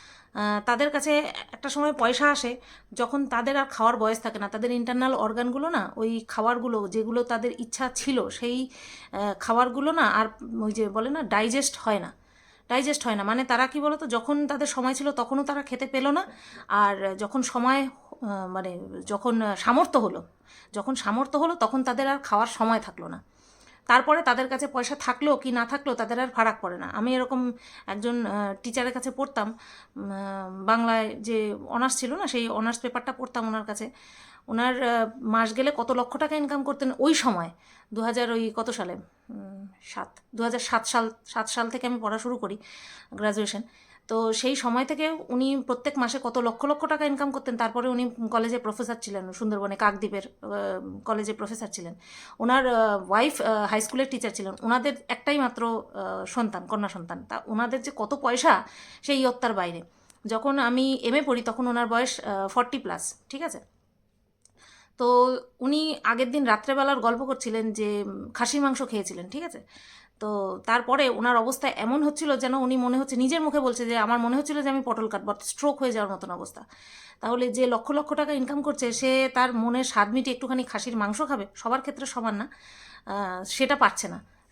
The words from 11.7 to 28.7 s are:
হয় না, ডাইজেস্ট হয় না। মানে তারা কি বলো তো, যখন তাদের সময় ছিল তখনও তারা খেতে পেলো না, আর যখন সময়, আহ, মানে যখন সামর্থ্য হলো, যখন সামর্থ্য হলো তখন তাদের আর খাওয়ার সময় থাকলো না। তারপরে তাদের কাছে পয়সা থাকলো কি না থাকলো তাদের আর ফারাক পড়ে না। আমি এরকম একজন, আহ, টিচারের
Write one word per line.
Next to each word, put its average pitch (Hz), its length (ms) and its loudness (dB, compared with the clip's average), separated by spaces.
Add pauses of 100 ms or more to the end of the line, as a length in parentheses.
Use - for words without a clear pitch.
হয় 214 220 0
না, 165 140 -8 (560)
ডাইজেস্ট 277 360 0
হয় 226 120 0
না। 202 80 -2
মানে 233 200 0
তারা 254 220 4
কি 277 140 -4
বলো 294 160 2
তো, 302 100 -8
যখন 269 400 0
তাদের 285 200 0
সময় 262 280 0
ছিল 277 180 -2
তখনও 269 320 0
তারা 285 180 -2
খেতে 269 240 -6
পেলো 269 240 0
না, 349 160 2 (420)
আর 196 500 2
যখন 208 240 -2
সময়, 254 420 2
আহ, 202 640 -8
মানে 185 320 -6 (260)
যখন 226 360 2 (140)
সামর্থ্য 269 420 4
হলো, 202 280 0 (460)
যখন 196 220 -2
সামর্থ্য 262 440 0
হলো 330 160 4
তখন 247 300 2
তাদের 254 240 0
আর 277 100 2
খাওয়ার 233 280 2
সময় 226 340 2
থাকলো 175 280 -12
না। - 160 -14 (600)
তারপরে 277 360 6
তাদের 254 260 4
কাছে 262 180 -2
পয়সা 262 280 -4
থাকলো 285 420 2
কি 254 160 -4
না 240 140 0
থাকলো 277 280 -2
তাদের 233 260 -2
আর 254 80 0
ফারাক 226 320 2
পড়ে 180 180 -6
না। 175 80 -8
আমি 226 280 -2
এরকম 254 380 0 (340)
একজন, 233 400 -2
আহ, 202 360 -2
টিচারের 247 300 -2